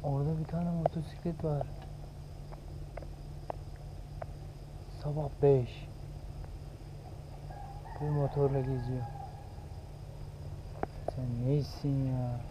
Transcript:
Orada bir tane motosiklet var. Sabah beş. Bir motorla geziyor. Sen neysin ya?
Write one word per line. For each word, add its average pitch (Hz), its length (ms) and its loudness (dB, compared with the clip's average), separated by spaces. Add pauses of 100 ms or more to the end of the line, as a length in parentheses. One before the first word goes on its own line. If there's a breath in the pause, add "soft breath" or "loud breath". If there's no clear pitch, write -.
Orada 143 340 4
bir 160 60 0
tane 175 260 0
motosiklet 165 720 0
var. 143 220 2 (3250)
Sabah 147 260 2 (140)
beş. 135 460 8 (2000)
Bir 147 80 2
motorla 139 520 6
geziyor. 127 460 2 (2000)
Sen 123 320 2
neysin 135 600 4
ya? 127 240 2 (200)